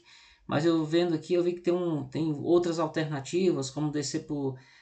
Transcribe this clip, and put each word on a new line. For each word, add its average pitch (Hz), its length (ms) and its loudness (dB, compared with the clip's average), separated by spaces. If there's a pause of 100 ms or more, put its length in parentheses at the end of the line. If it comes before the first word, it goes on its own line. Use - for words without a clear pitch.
(460)
mas 151 200 0
eu 165 180 4
vendo 170 320 2
aqui, 151 180 -4
eu 175 80 4
vi 175 120 0
que - 80 -10
tem 175 120 2
um, 170 300 0
tem 151 300 -2
outras 165 460 2
alternativas, 151 920 0
como 151 200 -2
descer 147 380 -4
por 139 300 -4 (240)